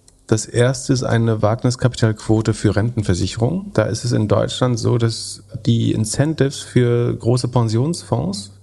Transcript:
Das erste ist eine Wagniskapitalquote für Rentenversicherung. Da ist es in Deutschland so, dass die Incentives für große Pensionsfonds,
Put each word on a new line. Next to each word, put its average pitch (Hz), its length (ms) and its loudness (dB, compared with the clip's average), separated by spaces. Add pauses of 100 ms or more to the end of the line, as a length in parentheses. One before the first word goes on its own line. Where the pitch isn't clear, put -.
(260)
Das - 200 2
erste 131 480 0
ist 127 80 0
eine 113 400 2
Wagniskapitalquote 110 1120 0
für 104 200 0
Rentenversicherung. 113 1000 -2
Da 107 80 4
ist 110 240 -4
es 120 60 0
in 110 140 2
Deutschland 120 520 0
so, 110 180 0
dass - 460 -4 (240)
die 113 260 2
Incentives 135 680 0
für 120 540 2
große 120 340 0
Pensionsfonds, 127 1040 -2 (100)